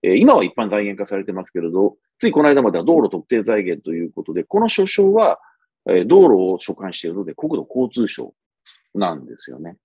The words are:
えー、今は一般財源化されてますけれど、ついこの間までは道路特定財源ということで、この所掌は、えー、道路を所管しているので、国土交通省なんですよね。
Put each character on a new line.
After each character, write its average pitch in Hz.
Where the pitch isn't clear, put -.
え 90
ー、 -
今 233
は 139
一 90
般 110
財 104
源 101
化 101
さ 101
れ 98
て 98
ま 92
す -
け 90
れ 82
ど、 95
つ 240
い 208
こ 147
の 151
間 139
ま 101
で 87
は 85
道 165
路 120
特 87
定 113
財 104
源 85
と 82
い 85
う 82
こ 82
と 82
で、 87
こ -
の 226
所 196
掌 196
は、 214
え 92
ー、 92
道 180
路 92
を 90
所 -
管 95
し -
て 85
い -
る 87
の 98
で、 -
国 156
土 95
交 127
通 113
省 53
な 92
ん 65
で -
す -
よ 64
ね。 82